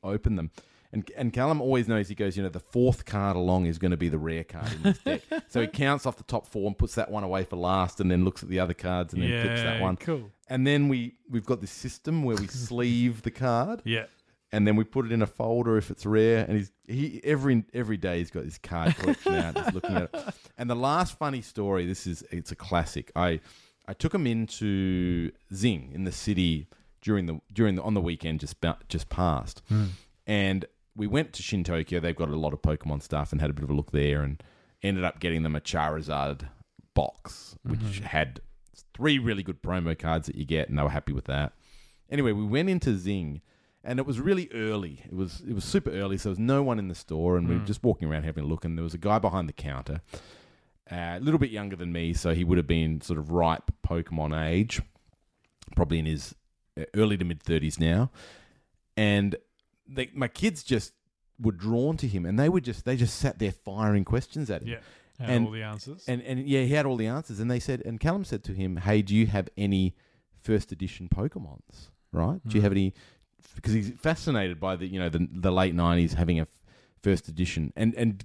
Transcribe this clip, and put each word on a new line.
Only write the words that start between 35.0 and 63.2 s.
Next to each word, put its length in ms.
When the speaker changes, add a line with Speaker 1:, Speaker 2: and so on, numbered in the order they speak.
Speaker 1:
up 160
getting 240
them 120
a 60
Charizard 840
box, 680
which 160
Speaker 2:
Mm-hmm. 260
Speaker 1:
had 360
three 240
really 240
good 180
promo 380
cards 260
that 100
you 100
get, 240
and 100
they 40
were 60
happy 240
with 120
that. 280
Anyway, 220
we 140
went 220
into 300
Zing, 440
and 160
it 80
was 120
really 340
early. 520
It 80
was, 340
it 60
was 100
super 280
early, 260
so 120
there 20
was 80
no 240
one 160
in 80
the 80
store, 420
and 100
we 80
were 60
Speaker 2:
Mm. 60
Speaker 1:
just 160
walking 260
around 140
having 200
a 40
look, 180
and 100
there 80
was 120
a 40
guy 200
behind 280
the 60
counter, 480
uh, 40
a 20
little 200
bit 120
younger 240
than 160
me, 220
so 200
he 100
would 140
have 100
been 340
sort 180
of 120
ripe 380
Pokemon 480
age, 320
probably 240
in 80
his, 260
uh, 60
early 220
to 80
mid 180
thirties 360
now. 300
And 400
they, 260
my 140
kids 360
just 300
were 120
drawn 460
to 100
him, 180
and 140
they 100
were 120
just, 240
they 120
just 200
sat 220